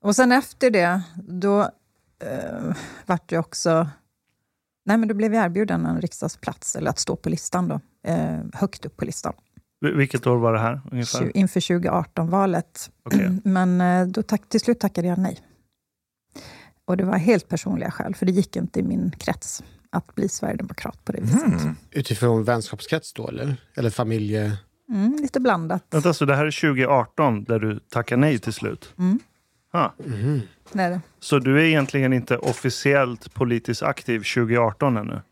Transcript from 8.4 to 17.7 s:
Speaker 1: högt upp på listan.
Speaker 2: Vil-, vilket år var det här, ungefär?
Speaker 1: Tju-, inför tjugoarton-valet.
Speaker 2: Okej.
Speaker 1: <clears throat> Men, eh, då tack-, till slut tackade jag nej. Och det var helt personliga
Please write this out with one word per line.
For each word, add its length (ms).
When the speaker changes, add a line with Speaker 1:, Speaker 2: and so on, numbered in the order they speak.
Speaker 1:
högt 320
upp 120
på 80
listan. 280
Speaker 2:
Vil-, 120
vilket 300
år 100
var 160
det 60
här, 220
ungefär? 280
Speaker 1:
Tju-, 140
inför 260
tjugoarton-valet. 1300
Speaker 2:
Okej. 320
Speaker 1:
<clears throat> 60
Men, 380
eh, 260
då 160
tack-, 260
till 100
slut 200
tackade 280
jag 100
nej. 220
Och 100
det 60
var 140
helt 320
personliga 420